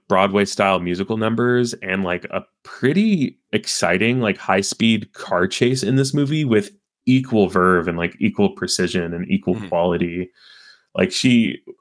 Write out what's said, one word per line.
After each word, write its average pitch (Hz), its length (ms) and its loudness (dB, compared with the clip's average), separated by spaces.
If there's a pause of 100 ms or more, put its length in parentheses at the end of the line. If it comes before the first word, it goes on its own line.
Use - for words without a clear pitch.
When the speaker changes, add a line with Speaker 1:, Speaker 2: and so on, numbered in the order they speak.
Speaker 1:
Broadway 98 380 2
style 98 340 0
musical 90 380 -4
numbers 120 580 0
and, 95 300 -4
like, 87 200 -4
a - 200 -8 (180)
pretty 170 760 0 (140)
exciting, 107 720 0
like, 101 160 -2
high 95 240 0
speed 110 500 0
car 92 340 -2
chase 123 380 0
in 123 140 0
this 135 160 0
movie 147 320 0
with 110 260 0 (340)
equal 123 420 2
verve 90 400 2
and, 85 100 -4
like, 87 220 -4
equal 101 320 0
precision 87 600 -4
and 87 160 -6
equal 95 260 0
Speaker 2:
Mm-hmm. 104 120 -8
Speaker 1:
quality. 87 640 -2 (640)
Like, - 160 0
she, 117 480 2 (220)